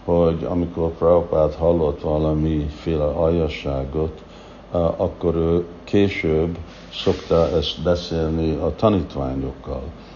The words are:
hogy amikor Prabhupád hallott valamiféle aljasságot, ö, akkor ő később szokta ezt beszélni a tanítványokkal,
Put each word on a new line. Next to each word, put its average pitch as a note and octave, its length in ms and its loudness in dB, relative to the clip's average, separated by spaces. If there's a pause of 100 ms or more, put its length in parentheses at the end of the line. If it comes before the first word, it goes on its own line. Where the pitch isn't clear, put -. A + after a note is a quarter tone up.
hogy E2 400 2
amikor E2+ 460 -2
Prabhupád E2 640 4
hallott E2 460 2
valamiféle D#2 1040 0
aljasságot, D2+ 1160 -2 (500)
ö, F2 60 0
akkor E2+ 560 0
ő E2 300 2 (200)
később E2+ 720 2 (340)
szokta - 560 2
ezt - 340 -2
beszélni D#2+ 720 0
a D#2 200 -2
tanítványokkal, C2+ 1080 -2 (340)